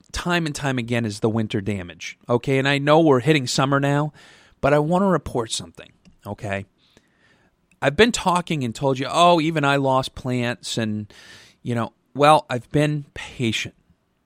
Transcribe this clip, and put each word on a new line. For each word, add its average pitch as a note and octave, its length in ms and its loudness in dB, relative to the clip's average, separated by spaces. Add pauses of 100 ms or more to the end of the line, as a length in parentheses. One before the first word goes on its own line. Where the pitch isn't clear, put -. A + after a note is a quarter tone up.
(120)
time F3 340 -2
and D3+ 80 -4
time C3+ 240 -4
again A#2 280 -2
is G2+ 160 -6
the A#2 80 2
winter G#2+ 320 -2
damage, F#2 560 -8 (100)
okay? C3+ 320 0
And C3+ 80 0
I C#3+ 120 0
know D3 200 4
we're C#3 220 4
hitting C#3 260 2
summer C#3 320 0
now, C#3+ 320 0 (480)
but C#3 140 2
I D3 60 4
wanna F3 280 2
report C3+ 460 -2
something, E2 400 -12 (320)
okay? G2 400 -8 (1160)
I've C#3 140 0
been A3 160 4
talking F3 520 -2
and A#2 100 -4
told C3+ 260 -2
you, C3 100 -4
"Oh, F3 300 4
even D#3 240 0
I C#3 140 2
lost C3+ 380 0
plants," B2 600 -6
and, G#2+ 360 -4 (480)
you A#2+ 140 -4
know, A2+ 180 -4 (220)
well, C#3+ 340 6
I've B2+ 220 -6
been D3 420 0
patient. - 640 -6 (500)